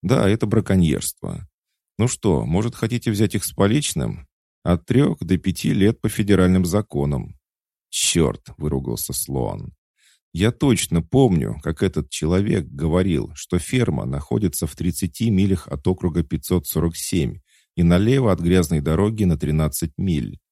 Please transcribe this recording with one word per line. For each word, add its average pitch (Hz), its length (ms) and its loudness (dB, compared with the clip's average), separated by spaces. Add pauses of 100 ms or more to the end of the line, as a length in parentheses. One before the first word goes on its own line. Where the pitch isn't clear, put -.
Да, 117 260 2
это 113 160 0
браконьерство. 92 1000 0 (500)
Ну 117 100 2
что, 76 380 0
может, 95 300 0
хотите 117 340 -2
взять 104 260 2
их - 80 -2
с - 100 -8
поличным? 98 760 -2 (360)
От 85 220 0
трёх 147 360 2
до 87 160 0
пяти - 360 -2
лет 101 280 2
по 113 80 -2
федеральным 92 560 4
законам. 71 720 -2 (560)
"Чёрт!" — - 680 0
выругался 67 560 -4
Слоан. 57 600 -6 (600)
"Я 101 180 2
точно 104 500 2
помню, 82 600 2
как 82 220 -4
этот 90 260 -2
человек 90 560 0
говорил, 78 680 -2
что - 240 -4
ферма 95 460 -2
находится 82 600 -2
в - 100 -8
тридцати 90 540 -2
милях 95 380 2
от - 200 -8
округа 87 360 0
пятьсот 80 440 -2
сорок 82 280 -2
семь - 440 -4 (360)
и 87 80 0
налево 104 480 4
от 85 80 0
грязной 85 400 2
дороги 98 460 0
на 85 120 2
тринадцать 76 600 -2
миль". 73 420 -4 (120)